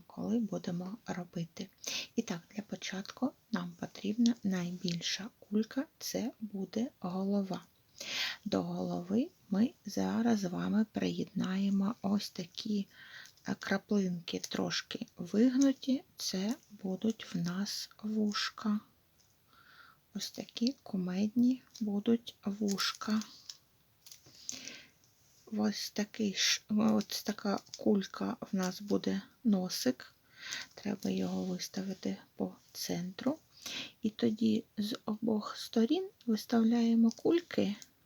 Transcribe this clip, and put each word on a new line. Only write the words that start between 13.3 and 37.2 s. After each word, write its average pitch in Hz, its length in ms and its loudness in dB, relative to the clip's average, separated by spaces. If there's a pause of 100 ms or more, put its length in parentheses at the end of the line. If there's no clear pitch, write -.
е, 196 120 0
краплинки 185 800 0
трошки - 680 -4 (100)
вигнуті, 262 840 4 (140)
це 202 380 -2 (140)
будуть 196 680 -4
в - 20 0
нас 175 520 -2 (140)
вушка. 214 760 0 (1300)
Ось - 180 -6
такі - 520 0
кумедні 214 800 0 (160)
будуть 208 560 0 (100)
вушка. 208 760 0 (2250)
Ось 214 460 -2
такий 208 420 -2
ш-, - 360 2
ось 214 540 2
така 208 360 -2 (180)
кулька 202 600 0 (140)
в - 40 0
нас 185 260 -2
буде 196 400 0 (220)
носик. 202 720 0 (580)
Треба 202 360 -4
його 190 340 -2
виставити 190 720 -4 (180)
по 190 200 -2 (160)
центру. 185 680 -4 (640)
І 214 80 -2
тоді 220 540 2 (140)
з 214 280 -4
обох 214 520 -2
сторін 311 520 0 (160)
виставляємо 226 840 4
кульки, 208 640 2 (300)